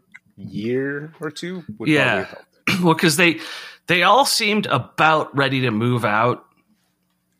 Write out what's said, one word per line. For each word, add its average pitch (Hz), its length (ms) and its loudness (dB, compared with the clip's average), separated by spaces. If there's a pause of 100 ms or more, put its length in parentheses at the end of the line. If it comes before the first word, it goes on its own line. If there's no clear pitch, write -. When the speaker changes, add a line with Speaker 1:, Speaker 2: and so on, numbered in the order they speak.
(360)
Speaker 1:
year 127 840 -6
or 151 100 -10
two 175 320 -12 (160)
would 220 100 -6
Speaker 2:
Yeah. 127 360 2
Speaker 1:
probably - 0 -
help. - 220 -18 (340)
Speaker 2:
<clears throat> - 40 -2
Well, 160 100 6
'cause 156 220 2
they, 170 240 2 (460)
they 175 160 2
all 208 220 6
seemed 214 420 0
about 156 680 0
ready 135 260 0
to 127 80 0
move 117 340 0
out 110 400 0 (960)